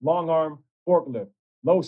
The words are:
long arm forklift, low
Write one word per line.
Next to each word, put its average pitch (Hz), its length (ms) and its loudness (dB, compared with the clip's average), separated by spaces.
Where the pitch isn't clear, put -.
long 165 260 0
arm 156 300 0
forklift, 139 420 0
low 175 240 4